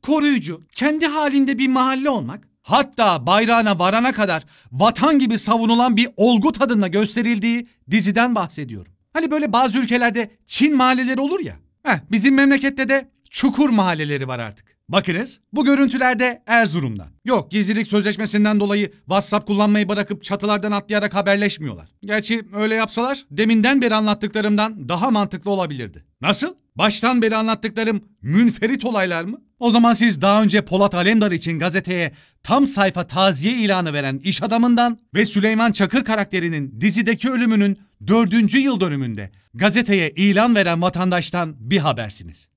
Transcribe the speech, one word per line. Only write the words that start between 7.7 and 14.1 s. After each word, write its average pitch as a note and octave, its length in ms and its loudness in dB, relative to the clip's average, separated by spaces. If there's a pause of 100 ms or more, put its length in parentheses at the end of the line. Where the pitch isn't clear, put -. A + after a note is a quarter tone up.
diziden A3 440 2
bahsediyorum. C3 580 -8 (200)
Hani D#4+ 180 -2
böyle D4 220 -2
bazı B3 260 2
ülkelerde A#3 520 -2 (140)
Çin D4 300 2
mahalleleri B3+ 440 2
olur D4+ 200 -2
ya. D#3 160 -8 (280)
Heh, A3+ 140 0 (140)
bizim A3+ 240 2
memlekette C#4 540 2
de C4+ 200 0 (200)
çukur C#4 400 2
mahalleleri D#3 580 -2